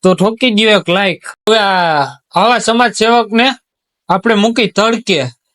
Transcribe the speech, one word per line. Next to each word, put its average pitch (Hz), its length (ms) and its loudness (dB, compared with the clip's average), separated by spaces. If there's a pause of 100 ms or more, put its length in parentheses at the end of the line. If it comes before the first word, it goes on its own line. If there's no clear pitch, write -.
તો 185 120 2
ઠોકી 226 360 0
દ્યો 214 300 2
એક 175 80 -10
લાઈક. 190 380 -2
હવે - 320 -2
આ 175 460 0 (300)
આવા 226 240 2
સમાજ 226 360 0
સેવકને 233 580 0 (560)
આપણે 226 260 0
મૂકી 220 320 0
તડકે, 208 580 -2 (300)